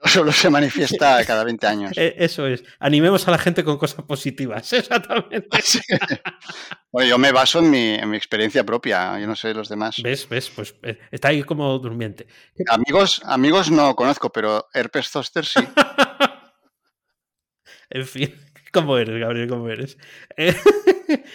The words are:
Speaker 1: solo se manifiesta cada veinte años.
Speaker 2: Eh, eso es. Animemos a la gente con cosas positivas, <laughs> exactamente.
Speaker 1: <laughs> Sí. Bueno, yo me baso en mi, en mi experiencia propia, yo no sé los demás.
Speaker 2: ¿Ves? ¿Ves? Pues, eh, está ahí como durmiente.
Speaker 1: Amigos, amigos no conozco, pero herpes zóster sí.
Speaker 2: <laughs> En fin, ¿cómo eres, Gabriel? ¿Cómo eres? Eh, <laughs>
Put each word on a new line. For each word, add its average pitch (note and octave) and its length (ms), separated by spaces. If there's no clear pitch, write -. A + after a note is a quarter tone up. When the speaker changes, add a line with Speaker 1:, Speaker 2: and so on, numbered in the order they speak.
Speaker 1:
solo D#3 260
se F3 180
manifiesta C#3+ 760
cada A2 180
veinte A#2 240
años. G2+ 280
Speaker 2:
Eh, E3 220
eso D#3+ 300
es. B2+ 160
Animemos D#3 480
a F3+ 40
la E3 60
gente E3+ 260
con D3+ 140
cosas D3 280
positivas, C3 680
<laughs> - 0
exactamente. A#3 760
Speaker 1:
<laughs> - 120
Sí. - 160
Bueno, B2+ 180
yo A#2+ 100
me C#3 120
baso C3 280
en E3 100
mi, B2 240
en G#2+ 160
mi G#2+ 80
experiencia A2 460
propia, G2+ 560
yo G#2 80
no G#2+ 80
sé A2 180
los G#2+ 160
demás. G#2+ 320
Speaker 2:
¿Ves? B2+ 260
¿Ves? B2+ 220
Pues, - 320
eh, A2+ 160
está C3+ 160
ahí D3 160
como C#3+ 340
durmiente. A#2 480
Speaker 1:
Amigos, C#3 560
amigos D#3 440
no D3 260
conozco, C3 360
pero G#2+ 420
herpes B2+ 360
zóster D3+ 360
sí. - 140
Speaker 2:
<laughs> - 880
En C3 160
fin, C3+ 280
¿cómo C#3+ 240
eres, A2+ 220
Gabriel? A#2 300
¿Cómo A#2+ 200
eres? B2 280
Eh, E3+ 200
<laughs> F#4+ 800